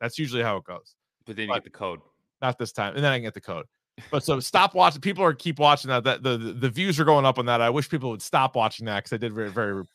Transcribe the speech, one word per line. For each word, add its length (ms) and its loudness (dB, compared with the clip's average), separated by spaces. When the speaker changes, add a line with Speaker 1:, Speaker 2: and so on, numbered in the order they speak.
Speaker 1:
That's 180 -6
usually 240 -2
how 140 0
it 80 -8
goes. 320 -18
Speaker 2:
But 100 -14
then 80 -6
you 80 -4
Speaker 1:
But 100 -4
Speaker 2:
get 100 -20
the 60 -20
code. 220 -8
Speaker 1:
not 160 -2
this 140 -8
time, 240 -6
and 80 -2
then 80 4
I 60 -2
can 40 -8
get 120 -10
the 60 -16
code. 260 -10
But 140 -2
so 160 0
stop 340 2
watching. 280 4
People 200 -2
are, 120 4
keep 240 -6
watching 320 4
that. 140 2
That 180 0
the, 160 0
the, 160 -6
the 160 0
views 280 -2
are 60 2
going 220 6
up 120 4
on 60 0
that. 160 2
I 80 4
wish 220 -2
people 180 -4
would 140 -6
stop 340 2
watching 300 0
that 180 -2
'cause 80 -8
I 60 -4
did 160 -6
very, 160 -6
very 340 -4